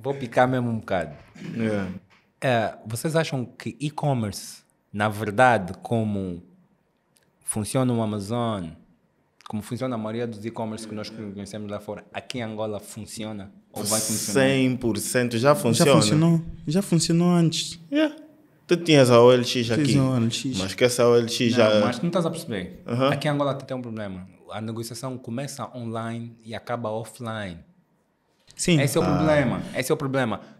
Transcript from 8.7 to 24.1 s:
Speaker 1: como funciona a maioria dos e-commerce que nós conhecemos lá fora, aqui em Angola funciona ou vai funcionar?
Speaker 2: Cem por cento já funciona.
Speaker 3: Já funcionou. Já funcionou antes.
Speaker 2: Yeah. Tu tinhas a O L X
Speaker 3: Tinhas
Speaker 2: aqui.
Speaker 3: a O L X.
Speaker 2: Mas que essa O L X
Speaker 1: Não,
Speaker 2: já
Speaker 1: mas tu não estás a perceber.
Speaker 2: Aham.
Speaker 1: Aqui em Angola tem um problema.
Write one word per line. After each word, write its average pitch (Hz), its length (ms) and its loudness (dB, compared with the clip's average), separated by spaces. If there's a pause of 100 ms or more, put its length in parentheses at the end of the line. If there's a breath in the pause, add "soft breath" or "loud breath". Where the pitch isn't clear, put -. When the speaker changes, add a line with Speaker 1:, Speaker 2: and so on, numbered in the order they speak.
Speaker 1:
como 107 140 -8
funciona 127 340 -8
a - 20 -6
maioria 110 280 -6
dos 107 200 -10
e-commerce 110 420 -8
que 107 80 -12
nós 107 140 -10
conhecemos 104 600 -12
lá 104 100 -8
fora, 104 240 -12 (100)
aqui 113 260 -10
em - 40 -8
Angola 107 360 -6
funciona 107 720 -14 (220)
ou 104 100 -8
vai 107 160 -2
funcionar? 135 480 0
Speaker 2:
Cem 131 300 2
por 110 200 -2
cento 117 400 0
já 139 160 6
funciona. 123 380 4
Speaker 3:
Já 123 60 8
funcionou. 156 440 4 (240)
Já 165 160 0
funcionou 170 480 2
antes. 170 500 2 (120)
Speaker 2:
Yeah. 294 240 0 (500)
Tu 175 120 2
tinhas 143 340 6
a 120 100 10
O 123 100 10
L 123 120 4
X 120 240 -2
Speaker 3:
Tinhas 113 120 0
Speaker 2:
aqui. 139 180 2
Speaker 3:
a 135 60 4
O 131 120 0
L 113 160 0
X. 123 260 -6
Speaker 2:
Mas 95 160 -4
que - 120 2
essa 120 200 4
O 120 120 8
L 117 120 2
X 117 220 0
Speaker 1:
Não, 110 60 2
Speaker 2:
já 107 240 6
Speaker 1:
mas 123 180 0
tu - 40 -4
não 170 60 -2
estás 170 160 0
a 160 60 -2
perceber. - 560 -10
Speaker 2:
Aham. 131 220 0
Speaker 1:
Aqui 147 180 -2
em 147 40 0
Angola 143 220 -2
tem 135 240 -10
um 127 60 -10
problema. 101 440 -10 (220)